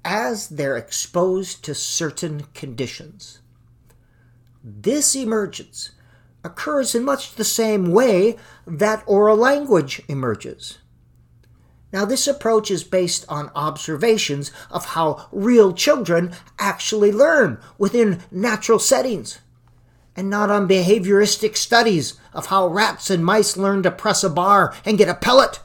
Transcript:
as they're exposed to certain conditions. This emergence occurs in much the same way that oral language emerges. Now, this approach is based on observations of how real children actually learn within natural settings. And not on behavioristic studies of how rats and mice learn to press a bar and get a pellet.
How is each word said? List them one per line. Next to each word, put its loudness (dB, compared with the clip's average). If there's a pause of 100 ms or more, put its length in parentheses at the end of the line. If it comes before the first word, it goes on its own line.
as -4
they're -4
exposed -4
to -8
certain -6 (100)
conditions. -12 (1200)
This -2
emergence -6 (540)
occurs -4
in 0
much -4
the -6
same 0
way 4 (280)
that -2
oral 4
language 2
emerges. -8 (1160)
Now, -2
this -2
approach 0
is -2
based -2
on -8
observations -2 (200)
of -6
how -2
real 4
children 0 (260)
actually 0
learn 2 (180)
within 0
natural 0
settings. -2 (760)
And -6
not 0
on 2
behavioristic 2
studies 2 (140)
of -10
how 2
rats -2
and 0
mice 2
learn 0
to 2
press -2
a 0
bar 2 (100)
and 0
get 6
a -2
pellet. 2